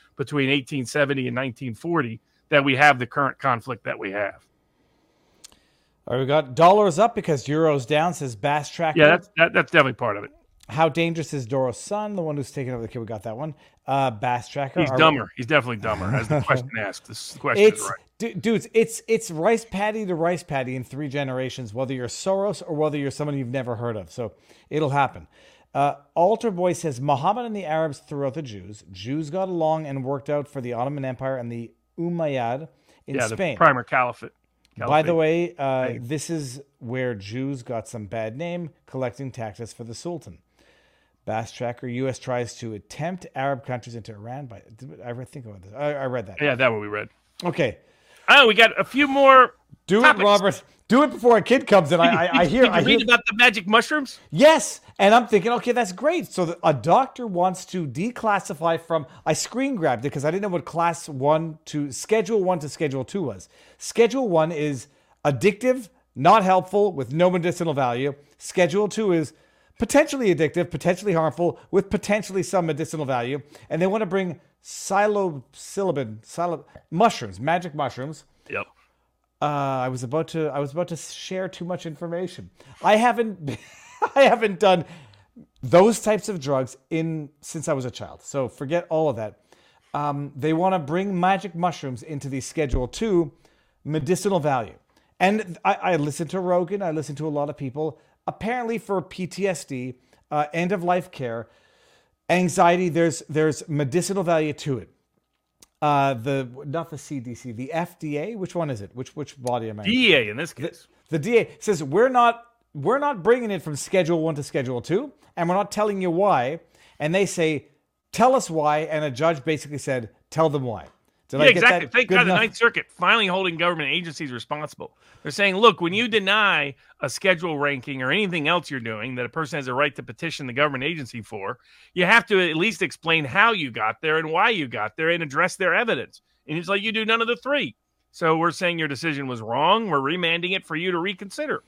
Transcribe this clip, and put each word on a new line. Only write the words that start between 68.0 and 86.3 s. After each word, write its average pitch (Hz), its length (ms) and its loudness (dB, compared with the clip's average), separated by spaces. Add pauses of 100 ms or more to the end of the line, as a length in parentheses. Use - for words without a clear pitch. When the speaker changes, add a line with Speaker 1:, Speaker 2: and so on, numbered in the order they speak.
Speaker 2:
Schedule 185 500 0
two 202 260 0
is 160 200 0 (460)
potentially 269 560 2
addictive, 160 360 0
potentially 185 440 0
harmful, 165 440 0 (120)
with 190 180 2
potentially 202 540 -2
some 175 240 0
medicinal 156 400 -4
value. 127 340 -2 (300)
And 160 100 -2
they 185 60 4
wanna 214 200 0
bring 180 320 -4 (260)
psilocybin, 185 1600 -2
psilo-, 170 400 -6 (260)
mushrooms, 151 480 0
magic 160 360 -2
mushrooms. 143 500 -6 (240)
Speaker 1:
Yep. 101 180 -6 (760)
Speaker 2:
Uh, - 20 0
I 135 440 -2
was 127 140 -6
about 156 260 -4
to, 160 200 -4
I 139 100 -4
was 143 140 -4
about 175 160 -4
to 170 80 -8
share - 520 -10
too 185 180 -12
much 180 180 -8
information. 170 640 -8 (340)
I 202 140 6
haven't, 214 600 0 (260)
<laughs> - 320 -6
I 277 60 8
haven't 208 360 4
done 185 280 4 (760)
those 185 380 6
types 214 300 0